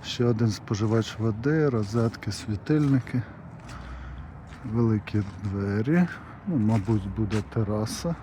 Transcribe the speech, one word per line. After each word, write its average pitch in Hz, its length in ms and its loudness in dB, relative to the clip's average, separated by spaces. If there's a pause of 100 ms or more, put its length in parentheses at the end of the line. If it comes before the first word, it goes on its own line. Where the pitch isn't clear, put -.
Ще - 220 0
один 117 240 4
споживач 107 680 0
води, 127 500 2
розетки, 113 640 0
світильники, 135 880 2 (1500)
великі 110 500 2 (200)
двері, 104 640 2 (400)
ну, 170 100 2
мабуть, 107 600 2
буде 107 260 0 (100)
тераса. 110 680 0